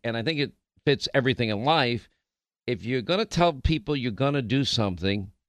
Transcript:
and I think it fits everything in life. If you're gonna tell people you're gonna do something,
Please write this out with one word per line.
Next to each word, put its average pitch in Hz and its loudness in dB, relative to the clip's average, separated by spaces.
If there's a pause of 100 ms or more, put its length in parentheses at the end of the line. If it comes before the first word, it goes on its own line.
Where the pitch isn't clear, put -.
and 117 -4
I 113 -4
think 151 -4
it 143 -2 (340)
fits - 2
everything 123 2
in 107 -2
life. 131 0 (600)
If 98 -4
you're 123 -2
gonna 185 0
tell 170 2
people 147 0
you're 123 -2
gonna 139 0
do 127 0
something, 98 -2 (160)